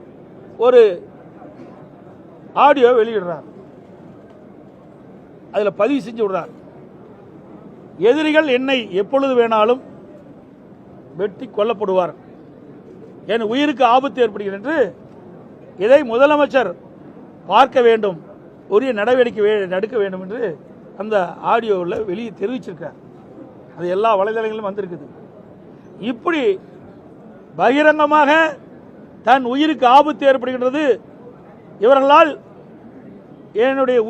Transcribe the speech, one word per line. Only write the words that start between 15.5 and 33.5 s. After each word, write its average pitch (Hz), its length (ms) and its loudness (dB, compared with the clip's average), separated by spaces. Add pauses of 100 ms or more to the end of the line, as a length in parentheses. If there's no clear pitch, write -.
இதை 269 140 6 (120)
முதலமைச்சர் 262 600 0 (800)
பார்க்க 262 260 4 (100)
வேண்டும், 208 300 0 (560)
உரிய 254 260 2
நடவடிக்கை 233 460 0
வே-, 202 320 0
எடுக்க 214 240 -6
வேண்டும் 190 240 -6
என்று 233 160 -10 (600)
அந்த 214 140 -4 (360)
ஆடியோவில் 208 580 -4
வெளியே 214 220 -10 (100)
தெரிவிச்சிருக்கார். 185 560 -10 (760)
அது 165 180 -10
எல்லா 220 240 0
வலைதளங்களிலும் 220 480 -4
வந்திருக்குது. 180 400 -10 (1040)
இப்படி 302 320 -4 (1160)
பகிரங்கமாக 294 720 2 (960)
தன் 254 260 2
உயிருக்கு 277 340 0 (100)
ஆபத்து 285 340 2
ஏற்படுகின்றது, 254 540 -2 (1000)
இவர்களால் 277 460 6 (1300)